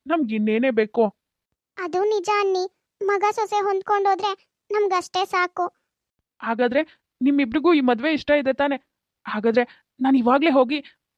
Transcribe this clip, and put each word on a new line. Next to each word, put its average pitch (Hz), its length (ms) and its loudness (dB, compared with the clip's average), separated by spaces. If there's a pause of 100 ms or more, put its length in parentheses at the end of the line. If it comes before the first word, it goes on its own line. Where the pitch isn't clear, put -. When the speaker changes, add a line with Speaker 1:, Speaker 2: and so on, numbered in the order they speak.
Speaker 1:
ನಮ್ಗ್ 285 260 -2
ಇನ್ನೇನೇ 220 360 0
ಬೇಕು? 226 340 0 (720)
Speaker 2:
ಅದು 359 260 -4
ನಿಜ 415 260 -2 (100)
ಅನ್ನಿ, 381 240 0 (380)
ಮಗ 392 300 -2
ಸೊಸೆ 415 240 -4
ಹೊಂದ್ಕೊಂಡು 403 540 -2
ಹೋದ್ರೆ 392 220 -2 (400)
ನಮ್ಗಷ್ಟೇ 381 540 -2
ಸಾಕು. 359 400 -2 (760)
Speaker 1:
ಹಾಗಾದ್ರೆ 240 440 0 (380)
ನಿಮ್ಮಿಬ್ರಿಗೂ 277 520 2
ಈ 302 60 4
ಮದ್ವೆ 254 340 0
ಇಷ್ಟ - 180 -2
ಇದೆ 269 220 2
ತಾನೆ? 277 240 -2 (480)
ಹಾಗಾದ್ರೆ 214 380 0 (380)
ನಾನ್ 269 140 4
ಇವಾಗ್ಲೇ 269 360 4
ಹೋಗಿ 269 280 2 (380)